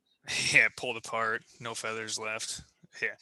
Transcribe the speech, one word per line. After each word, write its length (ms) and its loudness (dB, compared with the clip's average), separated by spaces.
<laughs> 280 0
Yeah, 240 10
pulled 200 -4
apart, 460 -2
no 140 -6
feathers 440 -4
left. 440 -6
Yeah. 220 -2